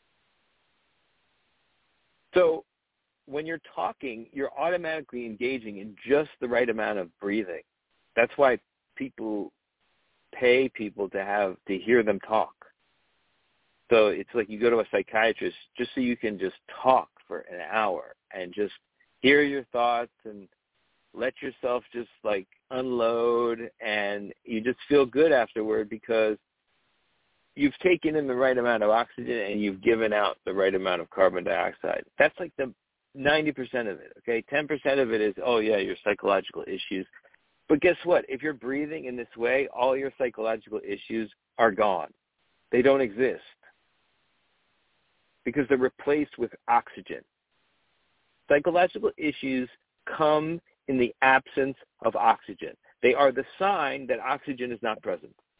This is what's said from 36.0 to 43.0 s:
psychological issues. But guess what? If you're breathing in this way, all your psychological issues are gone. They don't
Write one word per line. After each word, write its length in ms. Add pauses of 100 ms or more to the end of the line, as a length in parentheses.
psychological 640
issues. 400 (600)
But 140
guess 240
what? 240
If 140
you're 100
breathing 540
in 100
this 220
way, 300
all 280
your 220
psychological 680
issues 460 (240)
are 160
gone. 400 (580)
They 120
don't 180